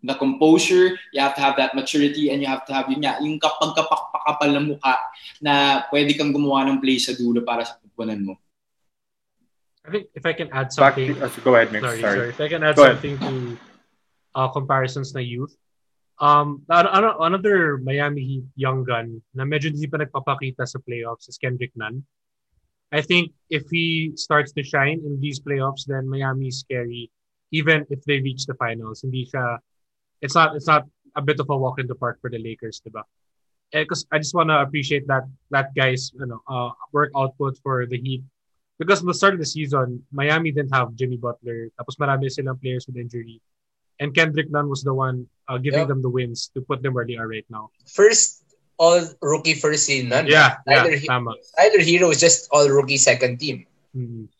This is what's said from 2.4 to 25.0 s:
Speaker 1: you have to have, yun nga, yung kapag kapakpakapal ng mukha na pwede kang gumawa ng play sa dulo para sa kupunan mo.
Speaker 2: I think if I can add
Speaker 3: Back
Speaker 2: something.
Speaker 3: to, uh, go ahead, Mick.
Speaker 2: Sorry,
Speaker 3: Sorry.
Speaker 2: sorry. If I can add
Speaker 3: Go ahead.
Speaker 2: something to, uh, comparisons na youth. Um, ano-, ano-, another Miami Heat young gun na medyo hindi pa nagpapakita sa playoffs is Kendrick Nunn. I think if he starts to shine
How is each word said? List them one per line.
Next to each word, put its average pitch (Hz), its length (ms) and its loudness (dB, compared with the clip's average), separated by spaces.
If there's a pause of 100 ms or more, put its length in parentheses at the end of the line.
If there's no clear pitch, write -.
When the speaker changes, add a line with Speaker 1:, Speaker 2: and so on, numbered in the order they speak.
Speaker 1:
you 139 80 -2
have 131 160 -6
to 139 80 -10
have, 131 160 -2
yun 147 160 -2
nga, 135 160 -2
yung 151 160 -4
kapag 156 400 0
kapakpakapal 151 720 0
ng 143 240 2
mukha 131 240 0 (400)
na 139 560 2
pwede 147 240 2
kang 147 160 0
gumawa 139 320 2
ng 135 160 0
play 131 160 2
sa 123 160 -2
dulo 120 320 0
para 117 160 -2
sa - 160 -10
kupunan 110 400 -8
mo. 98 160 -6 (1500)
Speaker 2:
I 156 80 -20
think 202 240 -6
if 135 80 -10
I 165 80 0
can 160 160 -6
add 135 240 -4
Speaker 3:
Back 139 240 4
Speaker 2:
something. 135 160 -2
Speaker 3:
to, 139 120 -4
uh, 120 40 -4 (160)
go 127 80 6
ahead, 113 160 6
Mick. 107 160 -6
Speaker 2:
Sorry, 117 160 -4
Speaker 3:
Sorry. 101 160 0
Speaker 2:
sorry. 98 160 -2
If - 80 -8
I 151 80 -4
can 160 160 -2
add 151 120 4
Speaker 3:
Go 147 80 12
ahead. 123 120 6
Speaker 2:
something 143 240 -6
to, 135 120 -4 (1000)
uh, 131 160 0
comparisons 135 640 -2
na 135 80 -6
youth. 123 320 -8 (680)
Um, 147 480 4
ano-, 170 200 6
ano-, 202 320 2
another 175 600 2
Miami 143 440 -2
Heat 131 200 -6 (120)
young 131 280 0
gun 117 360 -6 (120)
na 131 120 -6
medyo 151 280 -2
hindi 151 160 -6
pa 151 120 -6
nagpapakita 131 680 -6
sa - 120 -12
playoffs 117 480 -10
is - 80 -20
Kendrick 123 400 -6
Nunn. 117 280 -8 (880)
I 151 80 0
think 170 320 0 (160)
if 156 220 -4
he 165 460 0
starts 147 360 0
to 147 80 -4
shine 147 400 0